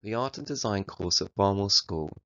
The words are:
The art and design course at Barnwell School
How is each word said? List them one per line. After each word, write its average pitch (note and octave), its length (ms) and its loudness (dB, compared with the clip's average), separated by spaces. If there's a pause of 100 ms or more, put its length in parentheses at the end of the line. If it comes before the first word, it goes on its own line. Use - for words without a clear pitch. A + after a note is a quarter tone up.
The G#2+ 100 -4
art B2+ 240 -2
and C#3+ 80 -10
design G#2+ 380 0
course - 360 0
at - 140 -6
Barnwell G2 360 4
School - 560 0